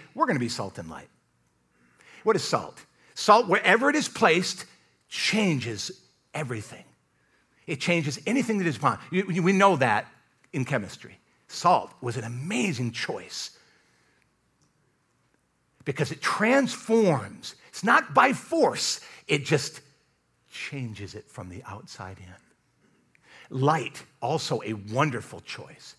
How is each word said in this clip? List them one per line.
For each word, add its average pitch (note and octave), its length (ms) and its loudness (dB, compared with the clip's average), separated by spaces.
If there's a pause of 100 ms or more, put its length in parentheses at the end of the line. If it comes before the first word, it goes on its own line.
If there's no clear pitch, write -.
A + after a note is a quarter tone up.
(140)
"We're C#4+ 140 0
gonna D#3+ 120 2
be A#2+ 100 -2
salt G2+ 280 -8
and D#2+ 120 -12
light." D2+ 200 -16 (1120)
What G#3+ 120 4
is D#3 80 0
salt? - 400 -4 (320)
Salt, G#3+ 320 6
wherever G#3+ 420 4
it D4 60 0
is D4 120 0
placed, F3+ 580 2 (440)
changes D3+ 840 -2 (420)
everything. B2+ 520 -10 (840)
It D#3+ 120 -6
changes D#3+ 460 0
anything A3 340 0
that F3 80 0
is C3 100 -2
upon. A2+ 200 2 (140)
You, F#3 180 0
you, F3 140 0
we G3 100 4
know G3 220 6
that A#2 320 2 (460)
in C3+ 120 -2
chemistry. - 520 -8 (300)
Salt F3 440 2 (100)
was A#2 160 -6
an G#2+ 60 -8
amazing C3 680 -4
choice - 680 -10 (2250)
because D3 260 -2
it D#3+ 100 -12
transforms. A3 1300 0 (140)
It's - 140 -14
not A#3+ 300 4
by B3+ 200 6
force. - 680 0 (260)
It D3 180 0
just - 360 0 (680)
changes G#2+ 640 -10
it - 140 -18
from F#2 200 -14
the F2 180 -16
outside G2 520 -16
in. - 1400 -20
Light, C#3+ 440 0 (180)
also C3+ 420 -4
a A2 100 -6
wonderful G#2+ 680 -4
choice. - 580 -18